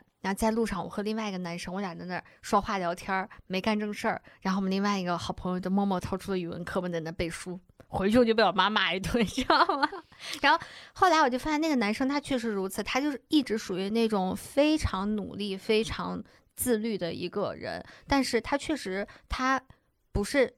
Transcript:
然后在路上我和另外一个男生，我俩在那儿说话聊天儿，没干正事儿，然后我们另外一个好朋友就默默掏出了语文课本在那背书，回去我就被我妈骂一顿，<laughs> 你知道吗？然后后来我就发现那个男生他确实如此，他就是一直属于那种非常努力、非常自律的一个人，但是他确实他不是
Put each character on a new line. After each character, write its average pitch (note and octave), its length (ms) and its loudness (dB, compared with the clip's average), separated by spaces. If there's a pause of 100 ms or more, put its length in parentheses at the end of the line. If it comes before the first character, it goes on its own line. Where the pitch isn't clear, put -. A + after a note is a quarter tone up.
(200)
然 F#3+ 120 -2
后 G3 40 -4
在 A3 140 2
路 A3+ 160 0
上 F#3 180 -4
我 F3 60 -10
和 G#3 120 -6
另 G#3+ 140 -4
外 G#3+ 140 -4
一 - 20 -8
个 F#3 60 -6
男 F3 200 -6
生， F3+ 140 -10
我 F#3+ 80 -6
俩 F3+ 140 -6
在 E3+ 100 -12
那 F3+ 100 -8
儿 E3+ 80 -6 (200)
说 G#3 180 4
话 G3+ 160 -4
聊 F3 180 0
天 F#3+ 220 -4
儿， F#3+ 100 -2 (200)
没 F#3 160 -4
干 G#3+ 180 0
正 G#3 100 -4
事 G#3 160 -6
儿， G3+ 140 -2 (220)
然 F#3+ 100 0
后 F#3+ 80 0
我 - 20 -2
们 F#3+ 80 0
另 G3 120 0
外 G3+ 160 2
一 F#3 60 -4
个 F3 120 -2
好 - 160 -6
朋 - 220 -6
友 F3+ 40 -4
就 F#3 120 -4
默 G3+ 160 2
默 F#3+ 120 0
掏 - 160 -4
出 F#3+ 160 -8
了 F#3+ 60 -2
语 F3+ 100 -4
文 E3+ 160 -8
课 F3+ 200 -4
本 F3+ 100 -4
在 E3+ 80 -2
那 D#3+ 120 -8
背 E3 180 -4
书， F3+ 280 -10 (280)
回 F#3+ 240 0
去 A#3 80 8
我 B3 60 10
就 A3 100 4
被 A3+ 80 4
我 F3+ 100 6
妈 F#3+ 160 4
骂 G3 240 2
一 F#3+ 80 -2
顿， A#3 200 0
<laughs> A3 40 6
你 - 0 -
知 B3+ 200 -2
道 D#4 220 6
吗？ D4 220 2 (540)
然 C#4+ 100 6
后 E4+ 100 2 (300)
后 F#4+ 160 6
来 D#4+ 120 6
我 C4+ 100 6
就 B3 80 0
发 D4+ 120 -2
现 D4+ 80 2
那 D#4+ 80 2
个 D4+ 100 2
男 G#3+ 180 2
生 C4 120 0
他 C#4+ 140 0
确 C4+ 180 -2
实 A3+ 120 -2
如 F#3+ 180 -2
此， G3+ 140 -4
他 B3+ 180 0
就 D4 100 0
是 C4 80 -6 (100)
一 D4+ 140 6
直 G#3 140 -2
属 F#3 220 -4
于 G3 100 -2
那 A3+ 180 2
种 F#3+ 300 0
非 D4+ 400 2
常 G#3 400 -2
努 F#3 180 -6
力、 G3 220 -6
非 G#3+ 260 0
常 F3+ 400 -6 (320)
自 B3 220 0
律 G#3+ 220 -2
的 - 120 -2
一 - 160 -6
个 D#3+ 280 -4
人， E2 280 -8 (240)
但 C#4 160 2
是 B3 160 0
他 C#4+ 200 -2
确 D#4 180 -4
实 G3 300 -6 (240)
他 C4 280 0 (540)
不 G3+ 100 -2
是 - 360 2